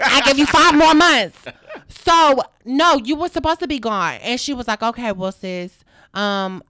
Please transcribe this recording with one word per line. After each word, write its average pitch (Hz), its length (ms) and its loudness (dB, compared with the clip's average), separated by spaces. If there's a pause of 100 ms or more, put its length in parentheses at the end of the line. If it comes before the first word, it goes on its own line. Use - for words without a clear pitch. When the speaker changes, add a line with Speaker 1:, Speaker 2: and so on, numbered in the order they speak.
Speaker 1:
I 269 220 2
gave 269 140 2
you 294 80 4
five 320 280 4
more 320 200 6
months. 302 560 2
Speaker 2:
<laughs> - 40 -20 (320)
Speaker 1:
So, 311 540 2 (240)
no, 285 320 2
you 254 180 -4
were 339 140 -4
supposed 311 300 -4
to 349 80 -4
be 277 120 -4
gone. 196 440 -4
And 240 160 -4
she 285 140 -6
was 247 140 -8
like, 214 140 -4
"Okay, 233 300 -4
well, 190 200 -6
sis, 180 520 -12 (300)
um," 196 560 -6